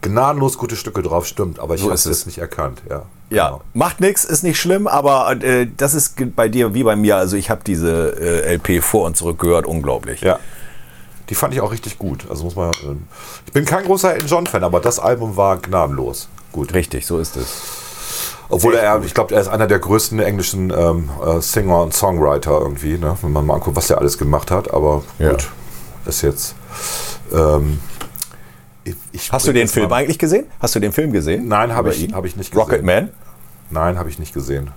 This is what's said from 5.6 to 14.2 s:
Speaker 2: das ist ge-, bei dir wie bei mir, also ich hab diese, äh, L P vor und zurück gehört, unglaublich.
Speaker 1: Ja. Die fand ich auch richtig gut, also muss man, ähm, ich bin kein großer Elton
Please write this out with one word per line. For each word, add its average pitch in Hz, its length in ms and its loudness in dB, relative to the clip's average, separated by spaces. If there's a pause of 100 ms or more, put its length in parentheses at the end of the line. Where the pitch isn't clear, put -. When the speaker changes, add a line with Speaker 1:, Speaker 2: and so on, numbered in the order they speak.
Speaker 2:
das 143 180 0
ist 143 220 -2
ge-, 131 100 -2
bei 117 220 2
dir 113 260 2
wie 123 100 2
bei 110 100 4
mir, 104 220 4
also 95 200 0
ich 95 140 -2
hab - 140 -4
diese, 82 560 0
äh, 85 220 0 (100)
L 85 60 2
P 87 220 2
vor 98 260 2
und 82 100 -2
zurück 82 240 -2
gehört, 85 260 4
unglaublich. 67 540 -4
Speaker 1:
Ja. 92 180 2 (920)
Die 104 40 -4
fand 127 200 -2
ich 131 80 -2
auch 104 100 -2
richtig 110 260 -10
gut, 85 300 -6
also 71 160 -6
muss 85 100 -6
man, 87 160 -2 (140)
ähm, 73 200 -8 (420)
ich - 60 -18
bin 143 120 4
kein 180 220 0
großer 185 260 4
Elton 151 160 -2